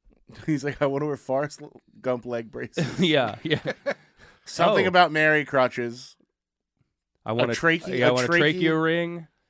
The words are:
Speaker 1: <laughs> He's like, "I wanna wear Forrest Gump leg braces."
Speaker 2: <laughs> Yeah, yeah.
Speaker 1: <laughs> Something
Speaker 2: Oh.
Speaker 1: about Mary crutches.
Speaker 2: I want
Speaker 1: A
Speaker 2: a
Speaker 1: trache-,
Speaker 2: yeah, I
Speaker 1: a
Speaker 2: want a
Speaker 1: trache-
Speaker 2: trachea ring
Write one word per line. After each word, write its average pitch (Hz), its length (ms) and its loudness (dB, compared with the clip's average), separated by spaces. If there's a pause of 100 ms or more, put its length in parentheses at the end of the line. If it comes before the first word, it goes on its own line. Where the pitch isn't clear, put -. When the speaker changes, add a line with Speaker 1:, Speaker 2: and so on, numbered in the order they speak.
(380)
Speaker 1:
<laughs> - 80 -20
He's 147 180 -2
like, 143 160 -6
"I 147 60 2
wanna 143 200 -2
wear 143 100 -6
Forrest 139 440 -6 (400)
Gump 127 260 -4
leg 117 240 -8
braces." 123 440 -6
Speaker 2:
<laughs> 139 60 -8
Yeah, 135 420 2
yeah. 160 180 -2 (440)
Speaker 1:
<laughs> - 400 -20
Something 196 420 2
Speaker 2:
Oh. - 20 0
Speaker 1:
about 180 240 6
Mary 151 320 4
crutches. 127 720 -2 (1080)
Speaker 2:
I 110 60 -4
want 120 180 0
Speaker 1:
A - 20 -2
Speaker 2:
a - 40 -4
Speaker 1:
trache-, 165 300 0 (120)
Speaker 2:
yeah, 123 80 4
I - 40 6
Speaker 1:
a 123 40 4
Speaker 2:
want 123 120 0
a 117 40 0
Speaker 1:
trache- - 80 4
Speaker 2:
trachea 160 380 2
ring 170 500 -2 (240)